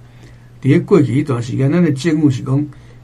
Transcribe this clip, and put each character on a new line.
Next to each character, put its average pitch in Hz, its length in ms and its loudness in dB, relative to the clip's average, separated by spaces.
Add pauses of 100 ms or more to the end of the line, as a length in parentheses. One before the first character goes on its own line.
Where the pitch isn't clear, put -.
(640)
伫 131 60 -2
咧 165 120 4
过 170 220 2
去 123 160 -2
一 131 40 0
段 120 200 -4
时 104 140 -8
间， 139 140 0
咱 175 120 2
的 156 100 2
政 156 280 -2
府 147 100 4
是 113 120 -4
讲 139 240 -2 (380)